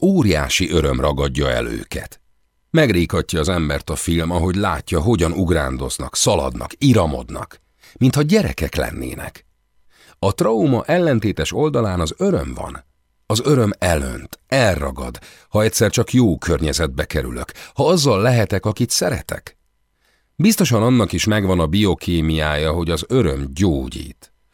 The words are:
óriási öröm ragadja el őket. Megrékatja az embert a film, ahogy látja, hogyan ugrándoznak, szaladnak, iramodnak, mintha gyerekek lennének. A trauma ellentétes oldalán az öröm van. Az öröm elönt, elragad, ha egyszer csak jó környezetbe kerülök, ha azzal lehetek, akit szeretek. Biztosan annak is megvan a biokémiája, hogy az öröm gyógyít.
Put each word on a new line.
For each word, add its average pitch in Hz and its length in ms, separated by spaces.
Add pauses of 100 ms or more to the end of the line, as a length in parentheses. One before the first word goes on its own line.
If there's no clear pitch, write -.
óriási 95 720
öröm 71 280
ragadja 69 500
el 60 180
őket. - 540 (480)
Megrékatja 87 680
az 78 100
embert 76 400
a 78 60
film, 82 360
ahogy 87 240
látja, 92 460
hogyan 87 300
ugrándoznak, 69 840
szaladnak, 69 640
iramodnak, 85 840 (360)
mintha 131 240
gyerekek 151 540
lennének. - 680 (760)
A - 140
trauma 175 520
ellentétes 113 680
oldalán 117 460
az 82 180
öröm 104 360
van. 64 320 (400)
Az 107 180
öröm 127 340
elönt, 71 720
elragad, 71 720 (300)
ha 107 140
egyszer 110 280
csak - 220
jó 113 240
környezetbe 78 680
kerülök, 64 460 (220)
ha 143 140
azzal 139 340
lehetek, 113 440
akit 113 240
szeretek. - 680 (800)
Biztosan 147 460
annak 120 300
is 87 120
megvan 98 340
a 80 80
biokémiája, 80 1040
hogy 85 180
az 82 180
öröm 76 460
gyógyít. 71 800 (200)